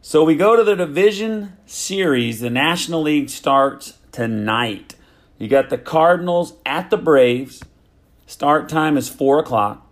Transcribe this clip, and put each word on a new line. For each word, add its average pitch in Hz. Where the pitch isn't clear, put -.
So 151
we 160
go 196
to 226
the 208
division 202
series. 131
The 120
National 165
League 151
starts 139
tonight. 110
You 113
got 135
the 123
Cardinals 175
at 165
the 214
Braves. 131
Start 143
time 156
is 123
four 139
o'clock. 107